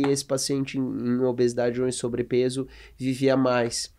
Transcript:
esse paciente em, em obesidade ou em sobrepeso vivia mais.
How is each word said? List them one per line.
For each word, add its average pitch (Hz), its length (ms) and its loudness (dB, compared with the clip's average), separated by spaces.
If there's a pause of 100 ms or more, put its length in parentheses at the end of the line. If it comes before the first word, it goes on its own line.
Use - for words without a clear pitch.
esse 139 160 0
paciente 135 560 -2
em, - 20 0
em 123 440 -2
obesidade 120 560 0
ou 127 60 0
em 127 40 0
sobrepeso 123 760 -2 (300)
vivia 131 380 2
mais. 123 640 2